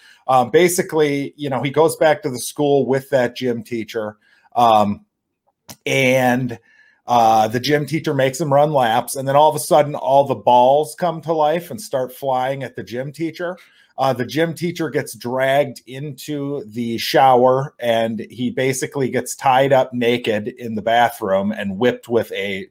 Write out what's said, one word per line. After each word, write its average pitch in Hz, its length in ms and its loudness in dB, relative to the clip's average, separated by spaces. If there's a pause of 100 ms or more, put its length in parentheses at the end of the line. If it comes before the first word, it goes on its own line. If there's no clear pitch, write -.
(280)
um, 127 240 2
basically, 156 840 0
you 147 140 -8
know, 127 120 -2
he 143 80 -4
goes 156 280 2
back 151 260 2
to 151 60 -4
the 123 100 -6
school 143 460 0
with 131 240 -2
that 123 260 0
gym 120 280 -4
teacher, 110 540 -8 (380)
um, 107 500 4 (800)
and, 127 720 2 (500)
uh, 113 400 4
the 117 120 -4
gym 147 260 0
teacher 156 280 -4
makes 135 260 0
him 151 140 -2
run 147 180 4
laps. 123 440 0
And 135 120 -6
then 139 80 0
all 151 140 6
of 143 60 0
a 151 40 -6
sudden, 147 360 2
all 139 300 2
the 127 100 -2
balls 123 640 2
come 165 220 -4
to 151 120 -6
life 160 380 0
and 110 100 -12
start 131 320 -6
flying 135 500 -4
at 123 120 -12
the 120 80 -10
gym 123 280 -10
teacher. 170 460 -8 (400)
Uh, 131 160 0
the 123 120 -4
gym 160 280 -2
teacher 165 380 -6
gets 139 240 -6
dragged 131 720 -2
into 143 800 -10
the 117 340 -6
shower 131 800 4
and 113 500 -2
he 120 220 -6
basically 131 580 -4
gets 123 260 -4
tied 135 380 2
up 131 200 2
naked 120 540 0
in 117 280 -10
the 104 60 -6
bathroom 107 720 0
and 101 280 -6
whipped 123 280 0
with 113 240 0
a 98 400 -6